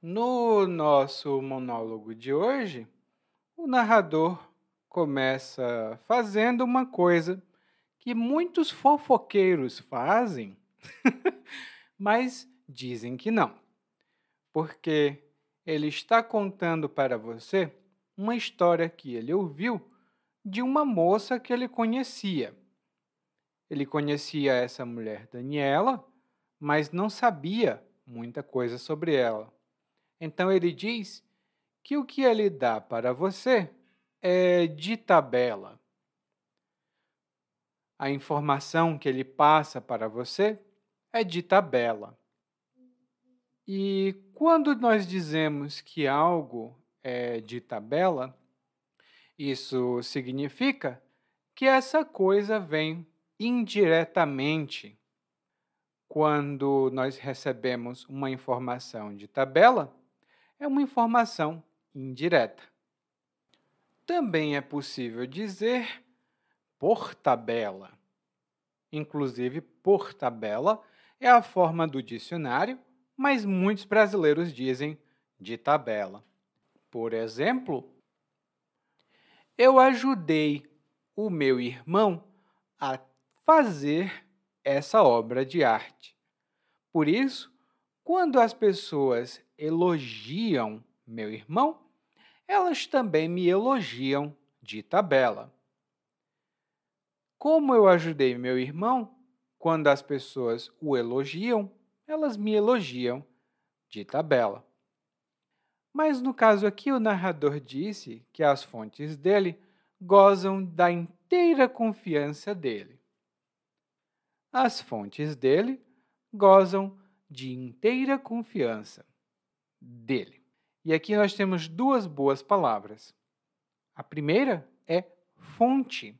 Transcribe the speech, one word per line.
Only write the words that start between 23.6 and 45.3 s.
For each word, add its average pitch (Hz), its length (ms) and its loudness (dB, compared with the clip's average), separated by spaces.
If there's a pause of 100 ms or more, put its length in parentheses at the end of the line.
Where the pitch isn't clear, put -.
Ele 143 180 -6
conhecia 147 680 -2
essa 123 320 -4
mulher, 110 460 -12
Daniela, 143 760 -2 (520)
mas 147 320 -2
não 190 180 -4
sabia 190 720 -2 (220)
muita 120 380 -12
coisa 123 340 -4
sobre 156 380 -4
ela. 113 360 0 (680)
Então 180 320 -2
ele 175 200 2
diz 202 520 -8 (600)
que 285 140 -4
o 269 80 -4
que 269 180 -4
ele 220 260 4
dá 123 300 -2
para 117 340 -4
você 190 560 0 (520)
é 180 440 4
de 160 320 -6
tabela. 123 840 0 (2250)
A 139 120 -6
informação 147 880 -2
que 151 100 -6
ele 131 160 -2
passa 147 580 2
para 113 260 -6
você 190 520 -4 (520)
é 226 120 -2
de 175 180 -6
tabela. 127 760 0 (1500)
E 196 480 -2 (180)
quando 302 420 2
nós 220 320 2
dizemos 156 760 -4